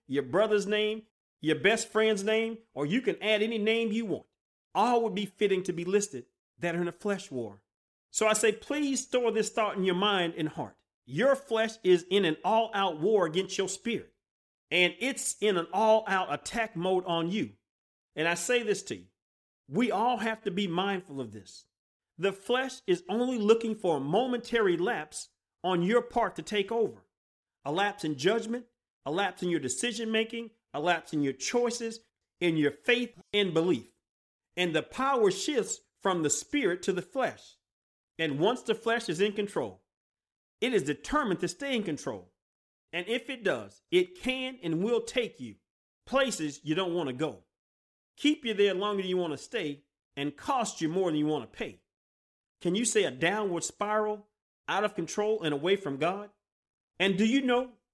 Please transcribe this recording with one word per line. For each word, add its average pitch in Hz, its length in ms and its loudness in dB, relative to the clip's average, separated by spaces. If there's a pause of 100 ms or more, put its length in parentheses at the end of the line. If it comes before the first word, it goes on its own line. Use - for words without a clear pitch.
your 135 160 0
brother's 202 420 2
name, 214 380 -2 (380)
your 156 140 0
best 208 340 2
friend's 214 340 2
name, 226 360 0 (140)
or 143 120 -4
you 202 160 0
can - 200 -2
add 208 220 2
any 226 140 0
name 226 340 0
you 226 140 -2
want. 170 200 -4 (480)
All 233 300 4
would 202 120 -2
be 208 100 -2
fitting 190 380 0
to 185 100 -2
be 170 120 -6
listed 185 400 0 (340)
that 170 160 -2
are 175 60 0
in 170 60 0
a 170 40 -4
flesh 196 380 -4
war. 113 320 -8 (500)
So 220 160 2
I 214 60 4
say, 214 180 4
please 277 540 -2
store 240 260 0
this 214 180 0
thought 208 260 -2
in 190 80 0
your 185 120 2
mind 185 420 2
and 156 120 -2
heart. 131 280 -10 (280)
Your 220 300 2
flesh 220 480 -2
is 180 260 6
in 196 160 4
an 156 180 0
all-out 196 560 0
war 190 260 4
against 185 320 -2
your 190 120 0
spirit, - 440 -6 (560)
and 180 300 2
it's - 420 -4
in 202 160 2
an 170 160 -2
all-out 208 600 2
attack 220 420 -6
mode 185 300 0
on 170 260 0
you. 147 240 -4 (600)
And 156 120 -2
I 170 80 0
say 240 280 0
this 208 200 -2
to 117 120 -8
you, 90 120 -14 (600)
we 190 220 0
all 226 280 0
have 220 260 -4
to 202 80 -4
be 196 160 -2
mindful 180 520 -2
of 117 120 -8
this. - 340 -18 (520)
The 190 140 0
flesh 254 540 -2
is 175 240 2
only 247 280 0
looking 220 380 4
for 170 220 2
a 135 40 -2
momentary 226 760 0
lapse 175 520 -4 (340)
on 180 180 2
your 220 200 4
part 233 340 -2
to 160 80 -6
take 202 280 -4
over. 185 320 -2 (640)
A 139 60 -4
lapse 196 340 -2
in 151 120 -2
judgment, 220 500 -2 (380)
a 143 60 -4
lapse 185 300 -2
in 180 80 0
your 165 100 0
decision-making, 226 920 -4 (220)
a 143 60 -4
lapse 165 320 0
in 151 120 0
your 135 100 0
choices, 233 680 -2 (380)
in 170 160 2
your 143 160 4
faith 240 480 0 (140)
and 202 200 2
belief. 160 340 2 (680)
And 175 200 0
the 156 80 0
power 247 480 2
shifts 208 500 -2 (200)
from 185 200 0
the 147 80 2
spirit 180 540 0
to 190 100 0
the 185 80 -2
flesh. - 560 -6 (640)
And 151 200 0
once 233 220 2
the - 140 0
flesh 226 340 -2
is 160 100 -2
in 202 140 2
control, 180 480 -4 (800)
it 254 120 2
is 185 100 4
determined 185 560 -2
to 175 80 -2
stay 277 280 -4
in - 80 0
control. 127 480 -8 (600)
And 175 140 -6
if 240 220 -4
it 262 140 -10
does, 120 460 -4
it 180 320 0
can 262 400 -6
and 165 220 -2
will 226 180 2
take 233 380 -4
you 117 160 -12 (500)
places 214 580 -2
you 151 120 -2
don't 185 180 0
want 170 140 0
to 127 60 -4
go, 131 300 -4 (720)
keep 302 300 0
you 220 80 0
there 202 200 4
longer 202 280 0
than 185 80 -4
you 180 80 2
want 170 160 0
to 135 40 -4
stay, 151 460 -6 (320)
and 143 220 -4
cost 262 420 -2
you 160 80 2
more 180 220 0
than 151 100 0
you 151 60 2
want 147 260 -2
to - 60 -18
pay. 131 240 -8 (800)
Can 175 120 0
you 233 120 0
say 214 180 2
a 147 80 -2
downward 170 520 -2
spiral, 214 640 -2 (400)
out 185 160 0
of 202 120 -2
control 208 480 -2
and 151 100 0
away 165 220 2
from 151 220 -4
God? 196 340 -2 (680)
And 185 180 2
do 214 80 4
you 254 160 2
know 247 320 2 (200)